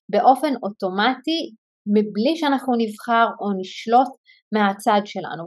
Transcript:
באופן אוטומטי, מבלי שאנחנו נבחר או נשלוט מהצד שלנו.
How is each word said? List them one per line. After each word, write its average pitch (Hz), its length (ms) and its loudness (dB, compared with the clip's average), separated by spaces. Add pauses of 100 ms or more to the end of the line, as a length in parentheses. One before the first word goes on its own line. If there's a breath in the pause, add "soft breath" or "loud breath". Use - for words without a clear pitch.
(120)
באופן 262 400 4 (100)
אוטומטי, 220 800 -2 (560)
מבלי 214 400 0
שאנחנו 269 420 0
נבחר 226 480 0 (140)
או 202 60 -6 (140)
נשלוט 233 480 2 (460 soft breath)
מהצד 208 500 2
שלנו. 170 420 -10